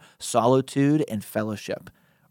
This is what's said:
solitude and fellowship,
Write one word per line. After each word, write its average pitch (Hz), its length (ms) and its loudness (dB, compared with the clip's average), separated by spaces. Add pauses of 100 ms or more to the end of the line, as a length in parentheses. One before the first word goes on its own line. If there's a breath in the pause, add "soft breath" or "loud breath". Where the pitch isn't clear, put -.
(200 soft breath)
solitude 135 880 2
and 107 140 -6
fellowship, 107 680 -8 (420)